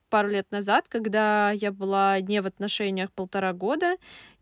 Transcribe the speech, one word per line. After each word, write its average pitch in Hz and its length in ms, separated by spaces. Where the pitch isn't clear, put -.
пару 208 180
лет 202 240
назад, 202 360
когда 214 640
я 208 220
была 196 480
не 202 220
в 190 40
отношениях 196 640
полтора 190 440
года, 311 420